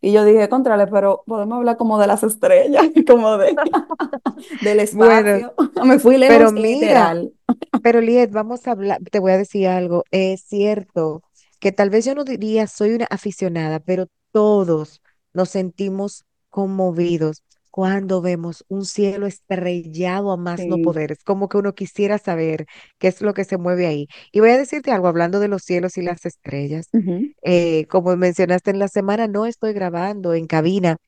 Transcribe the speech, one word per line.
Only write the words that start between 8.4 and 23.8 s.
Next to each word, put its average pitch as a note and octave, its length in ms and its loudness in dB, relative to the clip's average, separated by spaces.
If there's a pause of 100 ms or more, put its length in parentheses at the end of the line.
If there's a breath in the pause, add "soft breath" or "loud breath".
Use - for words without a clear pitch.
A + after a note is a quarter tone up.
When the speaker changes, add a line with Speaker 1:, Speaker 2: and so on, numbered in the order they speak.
Speaker 2:
a B3+ 40 -4
hablar, G3 280 -4 (120)
te G#3+ 80 0
voy F#3 120 0
a F#3+ 60 4
decir G3 300 -2
algo. F3+ 440 -2
Es F#3+ 320 -2
cierto G3+ 800 -4 (360)
que G3 120 0
tal G3+ 180 0
vez A3 160 2
yo C4+ 100 -4
no C#4+ 100 -6
diría A3 420 -4
soy G#3 260 -2
una A#3 160 -4
aficionada, E3+ 720 -6
pero F#3 280 -4 (240)
todos F#3+ 680 0 (320)
nos F3+ 160 -2
sentimos F#3+ 760 -8 (240)
conmovidos F3 960 -4 (280)
cuando F#3+ 500 -2
vemos E3+ 460 -6
un G3 180 -8
cielo G3+ 400 -4
estrellado F3+ 1040 -6
a F3+ 60 -4
más F3 300 -8
no F3 100 -2
Speaker 1:
Sí. E3 60 -2
Speaker 2:
poder. D#3 280 -2
Es D3+ 120 -12
como G3 260 -4
que - 80 -2
uno G3+ 160 -2
quisiera G3+ 460 -4
saber D#3+ 480 -4 (320 soft breath)
qué - 80 0
es - 140 -2
lo G#3 120 -2
que G3 120 -4
se F#3+ 120 -6
mueve F3+ 300 -2